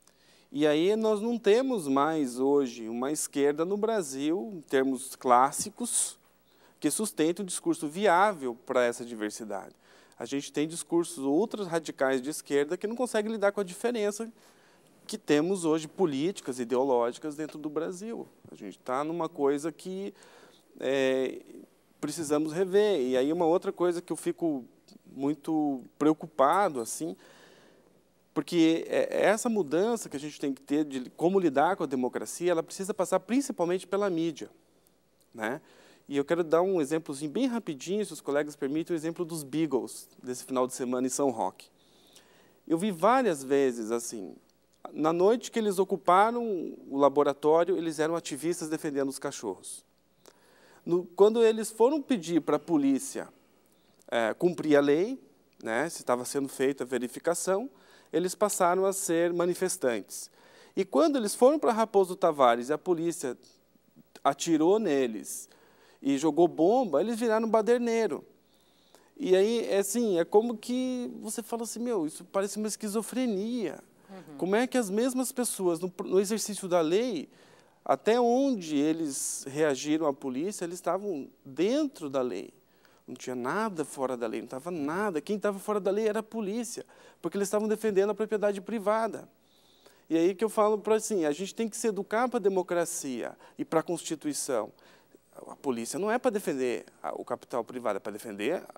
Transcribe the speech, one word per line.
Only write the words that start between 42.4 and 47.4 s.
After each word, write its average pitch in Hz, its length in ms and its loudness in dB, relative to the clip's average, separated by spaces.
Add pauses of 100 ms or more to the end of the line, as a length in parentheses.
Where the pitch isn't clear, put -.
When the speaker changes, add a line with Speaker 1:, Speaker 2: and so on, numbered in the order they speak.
Speaker 1:
Eu 165 100 2
vi 202 140 0
várias 190 500 2
vezes, 131 480 2
assim, 110 460 -6 (580)
na 151 180 0
noite 196 400 2
que 233 80 -2
eles 208 200 0
ocuparam 196 960 2 (160)
o 139 80 -4
laboratório, 147 800 4